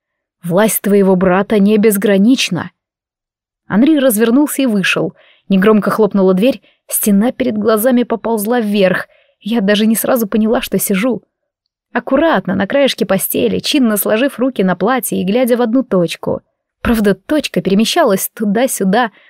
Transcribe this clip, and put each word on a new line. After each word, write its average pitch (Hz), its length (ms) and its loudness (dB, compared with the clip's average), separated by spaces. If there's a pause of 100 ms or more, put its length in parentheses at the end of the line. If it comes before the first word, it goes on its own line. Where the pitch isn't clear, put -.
(440)
Власть 180 380 0
твоего 196 340 4
брата 190 440 0
не 208 180 4
безгранична". 202 960 2 (960)
Анри 277 300 2
развернулся 254 640 0
и - 20 0
вышел. 180 480 -2 (340)
Негромко 202 420 2
хлопнула 196 440 2
дверь, 220 280 0 (260)
стена 208 440 0
перед 247 260 -4
глазами 226 460 2
поползла 226 560 -2
вверх. 202 480 0 (320)
Я 226 220 -2
даже 202 240 0
не 226 100 2
сразу 226 320 -2
поняла, 220 340 -2
что - 160 -4
сижу. 208 460 -2 (680)
Аккуратно, 254 640 0
на 196 120 -2
краешке 254 380 0
постели, 196 540 -2
чинно 226 380 0
сложив 220 420 -2
руки 240 240 -2
на 185 120 0
платье 208 460 -2
и 185 40 -4
глядя 240 320 0
в 233 40 -2
одну 240 220 0
точку. - 580 -4 (400)
Правда, 220 320 0
точка - 480 -4
перемещалась 214 720 0
туда-сюда, 226 760 -2 (180)